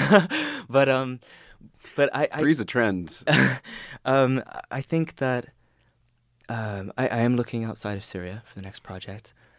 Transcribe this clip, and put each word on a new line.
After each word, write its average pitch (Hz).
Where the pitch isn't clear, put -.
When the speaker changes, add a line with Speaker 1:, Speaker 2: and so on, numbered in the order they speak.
Speaker 1:
<laughs> 135
But, 135
um, 131
but 143
I, 143
I -
Speaker 2:
Three's 151
a 113
trend. 95
Speaker 1:
<laughs> -
Um, 131
I 135
think 165
that, 127
um, 107
I, 135
I 120
am 120
looking 117
outside 104
of 98
Syria 92
for -
the 98
next 95
project. 95